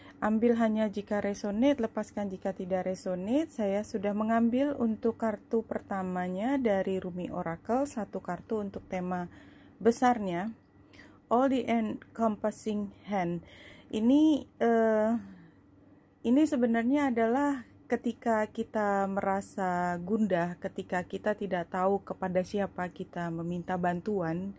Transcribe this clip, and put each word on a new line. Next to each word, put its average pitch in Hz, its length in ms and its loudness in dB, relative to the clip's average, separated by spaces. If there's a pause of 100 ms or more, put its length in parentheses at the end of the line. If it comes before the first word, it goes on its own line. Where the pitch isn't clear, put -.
(180)
Ambil 220 400 2
hanya 220 320 2
jika 202 320 -4
resonate, 208 560 2
lepaskan 214 480 -4
jika 190 240 -6
tidak 185 400 -2
resonate. 190 640 -2
Saya 208 320 0
sudah 202 320 -4
mengambil 233 640 2
untuk 220 320 0
kartu 220 480 -2
pertamanya 190 960 -4
dari 196 400 0
Rumi 180 320 -6
Oracle, 180 560 -2
satu 202 320 -6
kartu 185 480 -6
untuk 196 240 -10
tema 180 400 -4 (480)
besarnya, 214 720 2 (800)
All 254 160 4
the 262 240 0
Encompassing 214 1200 -2 (160)
Hand. 175 400 -2 (480)
Ini, 277 480 4 (160)
eh, 226 540 4 (1120)
ini 254 240 6
sebenarnya 247 640 2
adalah 247 560 2 (140)
ketika 226 640 0
kita 208 580 0
merasa 190 960 -2
gundah, 180 560 0
ketika 185 480 -6
kita 208 320 -4
tidak 180 320 -4
tahu 190 320 2
kepada 185 400 -2
siapa 185 480 -4
kita 175 400 -8
meminta 170 480 -4
bantuan 180 840 -2